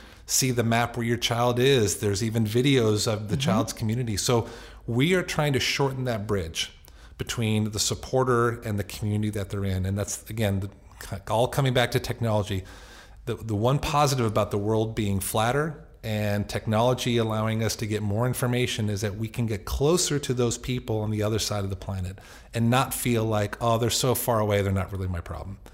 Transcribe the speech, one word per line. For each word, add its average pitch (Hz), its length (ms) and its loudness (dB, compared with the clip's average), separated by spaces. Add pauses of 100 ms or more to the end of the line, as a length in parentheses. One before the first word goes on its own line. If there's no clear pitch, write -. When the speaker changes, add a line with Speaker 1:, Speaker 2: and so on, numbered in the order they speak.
(260)
Speaker 1:
see - 240 2
the 120 140 2
map 117 340 2
where 117 80 -2
your 117 100 2
child 120 420 2
is. 123 420 4
There's 101 220 0
even 113 220 2
videos 117 680 4
of 104 200 -4
the - 60 0
Speaker 2:
Mm-hmm. 135 40 0
Speaker 1:
child's 117 320 2
community. 113 460 -2
So 117 280 2 (400)
we 135 280 2
are 180 80 2
trying 151 300 0
to 127 80 2
shorten 131 440 0
that 110 220 -4
bridge 92 460 -2 (460)
between 107 520 0
the 104 80 -6
supporter 120 840 0
and 110 160 -4
the 101 60 -2
community 107 460 -2
that 101 200 -6
they're 101 140 -4
in. 95 220 0
And 98 100 -2
that's, - 340 -6
again, 104 300 0
the, 98 100 -6 (600)
all 113 180 2
coming 131 260 2
back 120 180 4
to 123 80 2
technology. 107 640 -2 (600)
The, 117 80 -4
the 110 200 -6
one 120 240 2
positive 139 480 2
about 107 240 0
the 107 80 0
world 110 360 0
being 101 260 0
flatter 131 640 0 (180)
and 104 460 -2
technology 120 720 0
allowing 110 440 0
us 110 140 -2
to 117 100 -6
get 104 160 -2
more 107 240 0
information 123 600 0
is 104 140 -2
that 104 140 -2
we 113 120 -4
can 120 180 -2
get 107 200 -4
closer 151 520 2
to 139 140 -4
those 120 240 0
people 123 440 -4
on 107 100 -2
the 104 120 0
other 107 160 0
side 104 240 -2
of 98 80 -4
the 98 60 -6
planet 95 420 -6 (360)
and 117 160 4
not - 240 4
feel 117 280 2
like, 107 380 0
"Oh, 117 160 2
they're 113 140 2
so 127 240 2
far 113 260 0
away, 104 220 4
they're 98 100 2
not 95 200 -2
really 95 160 -4
my 87 120 -4
problem." 95 380 -10 (160)